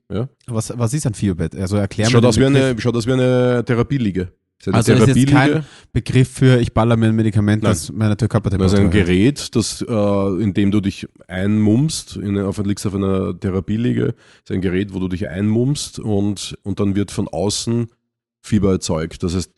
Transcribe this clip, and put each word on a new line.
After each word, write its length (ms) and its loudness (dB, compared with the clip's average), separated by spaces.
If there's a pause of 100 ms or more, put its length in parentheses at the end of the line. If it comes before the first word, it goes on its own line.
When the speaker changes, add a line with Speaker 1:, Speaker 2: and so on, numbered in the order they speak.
(100)
Speaker 1:
Ja. 200 -6 (160)
Speaker 2:
Was, 320 -6
was 160 -2
ist 120 -6
ein 60 -2
Fieberbett? 420 -4
Also 220 -4
erklär 320 -2
Speaker 1:
Schaut 140 4
Speaker 2:
mir 60 4
Speaker 1:
aus 80 2
Speaker 2:
den 60 4
Speaker 1:
wie 40 6
eine, 120 4 (100)
Speaker 2:
Begriff. 140 -2
Speaker 1:
schaut 140 0
aus 100 -2
wie 60 0
eine 540 2
Therapieliege. 640 -2 (260)
Ist 100 -8
eine 100 0
Speaker 2:
Also 160 4
es 60 6
ist 60 6
kein 80 4 (120)
Speaker 1:
Therapieliege. 380 4 (280)
Speaker 2:
Begriff 380 2
für, 300 4
ich 120 -2
baller 240 2
mir 120 4
ein 60 2
Medikament, 480 2
Speaker 1:
Nein. 100 2
Speaker 2:
das 200 -4
meine 240 0
Tür-, 0 -
Speaker 1:
Das 100 -4
ist 40 -4
Speaker 2:
Körpertemperatur 480 2
Speaker 1:
ein 120 4
Speaker 2:
erhöht. 160 4
Speaker 1:
Gerät, 480 2
das, 320 -2
äh, 560 0
in 120 0
dem 160 2
du 100 2
dich 260 -4 (220)
einmummst, 880 0
in, 220 -4
auf, 260 -4
liegst 220 -4
auf 80 -4
einer 440 -2
Therapieliege. 760 -2
Das 0 - (300)
ist 80 -20
ein 100 -4
Gerät, 320 -2
wo 40 -6
du 100 -4
dich 200 -6
einmummst 720 -2
und, 640 -4
und 180 -6
dann 140 0
wird 160 -2
von 180 -6
außen 600 -4 (540)
Fieber 300 0
erzeugt. 520 -4
Das 100 -2
heißt, 240 -4